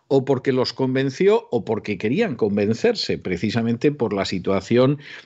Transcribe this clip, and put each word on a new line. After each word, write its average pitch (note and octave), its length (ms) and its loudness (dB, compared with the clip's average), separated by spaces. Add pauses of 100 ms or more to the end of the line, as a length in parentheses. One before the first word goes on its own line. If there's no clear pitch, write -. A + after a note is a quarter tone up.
o C3+ 140 2
porque C3 300 0
los B2 180 0
convenció C3+ 800 0
o A2+ 140 -2
porque G#2+ 320 -4
querían D3+ 380 -2
convencerse G#2+ 800 0
precisamente A2+ 760 0
por A2+ 220 -2
la G2 100 0
situación A2 760 2 (260)